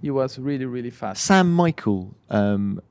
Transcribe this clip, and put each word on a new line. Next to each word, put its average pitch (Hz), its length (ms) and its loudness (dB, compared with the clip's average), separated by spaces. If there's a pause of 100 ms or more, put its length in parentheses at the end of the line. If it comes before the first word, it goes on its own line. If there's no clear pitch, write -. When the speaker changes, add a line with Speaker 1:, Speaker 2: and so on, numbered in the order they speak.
Speaker 1:
He 147 100 -4
was 131 260 -2
really, 131 280 -4
really 123 240 -6
fast. 101 340 -8
Speaker 2:
Sam 185 300 6
Michael, 107 600 0 (160)
um, 101 600 0